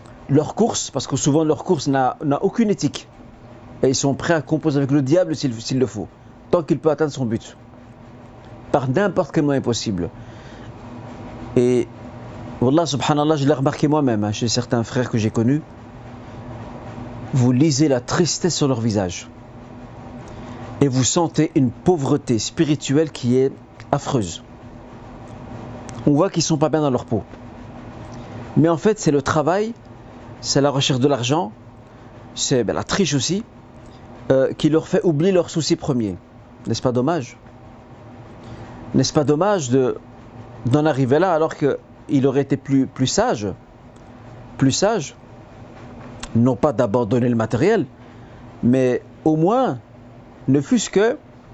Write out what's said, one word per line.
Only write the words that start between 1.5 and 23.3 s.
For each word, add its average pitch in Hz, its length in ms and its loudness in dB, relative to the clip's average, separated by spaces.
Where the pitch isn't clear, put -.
course 151 240 0
n'a, 135 340 2
n'a 143 180 0
aucune 214 280 2
éthique. - 400 -2
Et 127 60 4
ils 135 60 2
sont 139 180 0
prêts 170 200 0
à 156 80 2
composer 151 360 0
avec 139 120 0
le 143 120 4
diable 160 340 2
s'il, 131 260 -2
s'il 135 160 -2
le 127 80 4
faut, 104 220 -8
tant 175 140 2
qu'il 151 160 0
peut 156 100 2
atteindre 147 220 0
son 135 140 -4
but, 110 320 -6
par 131 160 0
n'importe 175 460 0
quel 156 100 2
moyen 139 160 2
possible. 113 500 -2
Et 123 320 4
Wallah, 143 240 4
subhanallah, 147 500 2
je 139 100 0
l'ai 147 80 4
remarqué 143 360 0
moi-même, 131 340 2
hein, 104 80 0
chez 117 160 -2
certains 117 360 0
frères 123 260 -2
que 123 80 -2
j'ai 110 120 2
connus, 127 320 0
vous 127 180 4
lisez 143 380 4
la 127 100 2
tristesse - 560 0
sur 147 140 2
leur 120 100 0
visage. 101 480 -2
Et 143 80 4
vous 127 160 2
sentez 131 500 0
une 135 160 4
pauvreté 135 720 0
spirituelle - 720 0
qui 123 240 0